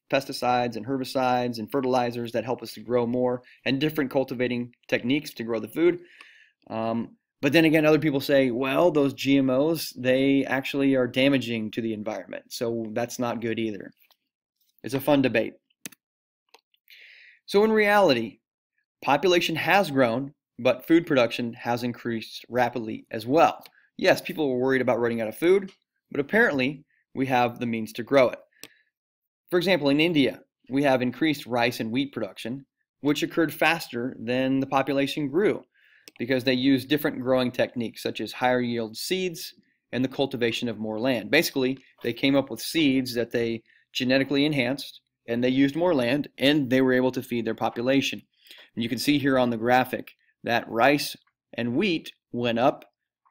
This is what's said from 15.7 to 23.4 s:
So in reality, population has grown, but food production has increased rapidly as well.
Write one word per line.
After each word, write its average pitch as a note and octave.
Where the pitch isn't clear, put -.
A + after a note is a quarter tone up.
So G3+
in A3
reality, G3+
population F3
has E3
grown, C3
but A#2+
food E3
production A#2+
has A#2
increased A#2
rapidly A#2
as A2
well. C3+